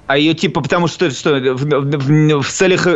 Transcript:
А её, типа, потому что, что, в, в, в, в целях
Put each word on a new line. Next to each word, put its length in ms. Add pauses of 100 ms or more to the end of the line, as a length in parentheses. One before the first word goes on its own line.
А 120
её, 160
типа, 260
потому 280
что, 220
что, 240
в, 300
в, 340
в, 440
в 80
целях 460